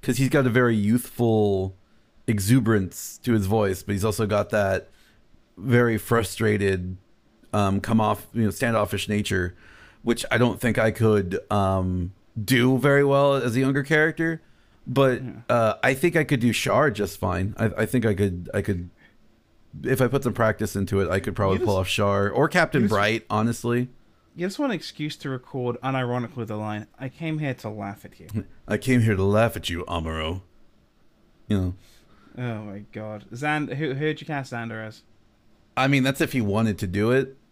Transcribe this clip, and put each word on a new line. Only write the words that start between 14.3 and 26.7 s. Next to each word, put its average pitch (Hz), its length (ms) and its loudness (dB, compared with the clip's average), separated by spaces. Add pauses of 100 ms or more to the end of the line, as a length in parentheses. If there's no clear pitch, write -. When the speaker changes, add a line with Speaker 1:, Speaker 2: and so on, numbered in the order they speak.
Speaker 1:
But, 131 360 2
Speaker 2:
Yeah. 123 80 -10 (180)
Speaker 1:
uh, 113 340 2
I 131 120 2
think 165 220 0
I 156 80 2
could 135 160 0
do 117 120 4
Char 127 380 2
just 101 280 -6
fine. 95 400 -4
I, 107 80 0 (120)
I 110 80 2
think 113 200 0
I 107 80 2
could, 87 400 -2
I 101 80 0
could, 90 260 -4 (920)
if 127 180 0
I 131 60 4
put 131 160 0
some 117 100 -2
practice 110 440 0
into 98 240 0
it, 87 100 0
I 95 100 0
could 92 160 -6
probably 95 220 2
Speaker 2:
You 370 80 -2
Speaker 1:
pull 101 80 2
Speaker 2:
just, 95 60 2
Speaker 1:
off 92 80 -2
Char 101 420 0
or 180 180 2
Captain 160 340 2
Speaker 2:
you 101 60 2
just, 107 60 0
Speaker 1:
Bright, 107 340 0
honestly. 120 600 -2 (480)
Speaker 2:
you 175 100 -6
just 196 120 -8
want 285 140 -2
an 185 40 -4
excuse 151 400 -8
to - 120 -10
record 123 540 -6
unironically 123 540 -4
with 113 120 -8
the 107 80 -6
line, 107 300 -6 (120)